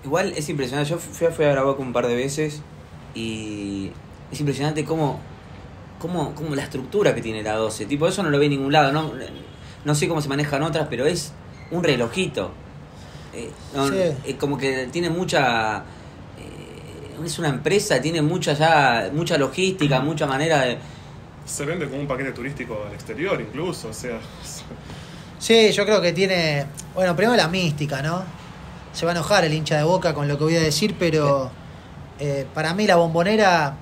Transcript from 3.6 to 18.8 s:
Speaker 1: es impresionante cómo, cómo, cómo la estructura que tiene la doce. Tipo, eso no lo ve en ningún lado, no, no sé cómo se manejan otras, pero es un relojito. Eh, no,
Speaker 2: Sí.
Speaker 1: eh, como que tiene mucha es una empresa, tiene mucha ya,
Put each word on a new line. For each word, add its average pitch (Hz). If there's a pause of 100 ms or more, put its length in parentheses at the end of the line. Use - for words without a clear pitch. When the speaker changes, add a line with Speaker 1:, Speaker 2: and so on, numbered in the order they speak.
Speaker 1:
es -
impresionante 147
cómo, 151 (800)
cómo, 175
cómo 151
la 139
estructura 139
que 113
tiene 110
la 107
doce. 110
Tipo, 143
eso 190
no 156
lo 143
ve 147
en 147
ningún 139
lado, 143
no, 156 (720)
no 147
sé 165
cómo 160
se -
manejan 143
otras, 160
pero 127
es 175 (400)
un 175
relojito. 120 (800)
Eh, 117 (240)
no, 139
Speaker 2:
Sí. 190
Speaker 1:
eh, 139
como 143
que 131
tiene 170
mucha 127 (1400)
es -
una 165
empresa, 156
tiene 156
mucha 160
ya, 139